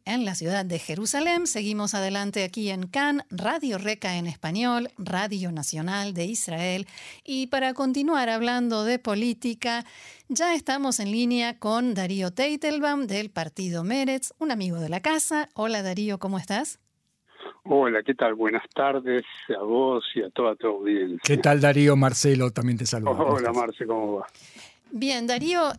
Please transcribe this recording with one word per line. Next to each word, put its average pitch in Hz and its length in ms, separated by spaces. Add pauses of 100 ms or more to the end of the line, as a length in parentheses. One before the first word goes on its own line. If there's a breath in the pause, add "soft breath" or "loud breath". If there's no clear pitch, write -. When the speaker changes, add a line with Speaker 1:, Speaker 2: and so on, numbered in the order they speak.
Speaker 1:
en 240 200
la 190 100
ciudad 190 300
de 175 140
Jerusalén. 285 680
Seguimos 208 480
adelante 202 500
aquí 202 260
en 185 160
can, 277 440
Radio 220 480
Reca 202 380
en 170 100
español, 240 640 (100)
Radio 185 520
Nacional 175 640
de 175 140
Israel. 185 600 (380 loud breath)
Y 262 220
para 262 260
continuar 269 560
hablando 233 560
de 240 140
política, 233 840 (440 loud breath)
ya 330 260
estamos 277 460
en 202 100
línea 240 480
con 233 360
Darío 185 380
Teitelbaum 285 720
del 208 240
partido 170 520
Meretz, 262 560
un 311 140
amigo 185 260
de 160 120
la 180 100
casa. 311 540
Hola 214 280
Darío, 196 360
¿cómo 190 200
estás? 202 420 (840 loud breath)
Speaker 2:
Hola, 123 400
¿qué 135 100
tal? 117 200
Buenas 110 400
tardes 127 500 (340)
a 95 40
vos 120 420 (100)
y 117 60
a 98 100
toda 113 240
tu 117 140
audiencia. 101 560
Speaker 3:
¿Qué 143 140
tal, 147 240
Darío? 143 340
Marcelo 131 540
también 120 260
te 113 100
saluda. 113 260
¿Cómo 160 120
Speaker 2:
Hola, 139 140
Speaker 3:
estás? 120 180
Speaker 2:
Marce, 117 300
¿cómo 110 320
va? 95 80 (640 loud breath)
Speaker 1:
Bien, 247 360
Darío, 302 520